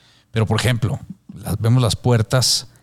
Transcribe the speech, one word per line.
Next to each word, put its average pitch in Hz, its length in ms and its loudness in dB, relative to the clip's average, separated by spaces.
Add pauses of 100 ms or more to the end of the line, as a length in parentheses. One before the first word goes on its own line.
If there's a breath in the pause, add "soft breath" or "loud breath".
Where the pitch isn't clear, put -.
(300 soft breath)
Pero, 110 160 0
por 110 120 0
ejemplo, 117 400 0 (360)
las, - 240 -6
vemos 113 240 2
las 104 140 0
puertas 120 720 0 (140 soft breath)